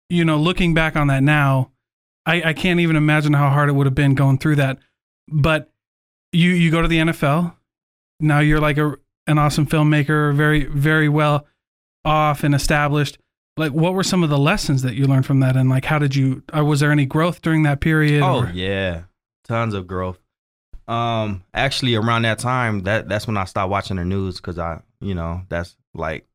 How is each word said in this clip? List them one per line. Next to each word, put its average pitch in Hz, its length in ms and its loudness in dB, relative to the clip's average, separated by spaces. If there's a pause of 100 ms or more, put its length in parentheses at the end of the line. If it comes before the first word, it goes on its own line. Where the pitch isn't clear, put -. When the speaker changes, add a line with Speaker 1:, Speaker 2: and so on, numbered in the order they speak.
(100)
Speaker 1:
you 175 140 2
know, 156 140 2
looking 170 360 0
back 160 220 0
on 147 120 2
that 135 140 2
now, 139 480 2 (560)
I, 165 240 0
I - 20 2
can't 175 280 0
even 160 160 2
imagine 151 380 2
how 143 160 2
hard 143 180 2
it 143 40 0
would 139 140 2
have 135 80 0
been 139 200 2
going 135 240 2
through 151 180 0
that. 131 220 -2 (500)
But 156 420 0 (600)
you, 175 180 4
you 170 200 2
go 165 120 2
to 165 60 2
the 165 100 0
N 160 100 2
F 160 140 -4
L. 165 340 0 (640)
Now 151 200 2
you're, 151 200 2
like, 151 160 0
a, 151 200 0 (300)
an 151 120 2
awesome 147 280 0
filmmaker, 151 680 2
very, 151 320 2
very 151 420 0
well 147 380 0 (580)
off 151 400 0
and 147 100 2
established. 147 640 0 (400)
Like, 156 160 -4
what 170 220 0
were 190 80 0
some 180 220 0
of 151 60 0
the 147 80 0
lessons 147 440 0
that 127 140 -2
you 135 100 0
learned 135 200 2
from 135 140 2
that? 131 160 2
And, 131 140 2
like, 131 140 0
how 151 160 -2
did 139 160 0
you, 131 260 -2 (120)
uh, 151 100 0
was 147 160 2
there 147 100 2
any 147 160 2
growth 160 340 -2
during 160 220 0
that 143 180 0
period, 151 420 2
Speaker 2:
Oh, 131 180 0
Speaker 1:
or? 120 120 -4
Speaker 2:
yeah. 92 500 -4 (420)
Tons 113 300 -4
of 92 120 -6
growth. 92 320 -6 (680)
Um, 110 580 -4 (100)
actually, 127 400 -2
around 113 280 0
that 110 160 -2
time, 120 440 -2
that, 101 260 -4
that's 104 180 -6
when 110 100 -4
I 98 80 -2
stopped 95 260 -4
watching 98 260 -4
the 87 80 -4
news 95 360 -4
'cause 85 180 -12
I, 82 220 -8 (200)
you 98 140 -6
know, 85 340 -6
that's, 85 280 -8 (180)
like, 80 400 -8